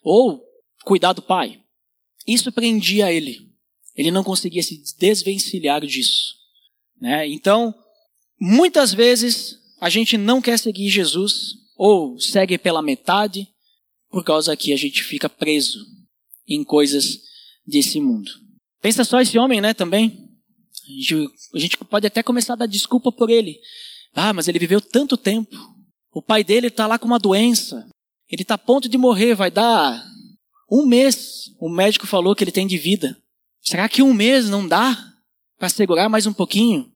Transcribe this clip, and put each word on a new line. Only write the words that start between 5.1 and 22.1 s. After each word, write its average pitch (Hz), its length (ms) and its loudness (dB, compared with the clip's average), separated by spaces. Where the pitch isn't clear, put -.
disso, 127 480 -4
né? 147 280 -4
Então, 208 480 0
muitas 247 540 4
vezes, 233 680 0
a - 100 -2
gente 220 280 0
não 233 240 2
quer 233 160 0
seguir 202 320 -4
Jesus, 185 680 -2
ou 165 440 2
segue 185 380 0
pela 165 240 -2
metade, 190 680 -2
por 180 140 -6
causa 156 320 0
que 143 180 -4
a 135 40 0
gente 139 260 -4
fica 147 260 -6
preso 147 560 -4
em 147 160 -4
coisas 143 560 0
desse 143 320 0
mundo. 117 320 -2
Pensa 226 220 0
só 247 180 2
esse 226 160 2
homem, 240 240 2
né, 220 120 0
também. 202 540 -2
A 139 40 -20
gente, 139 380 -4
a - 60 -6
gente 170 180 -4
pode 208 300 -4
até 226 160 -2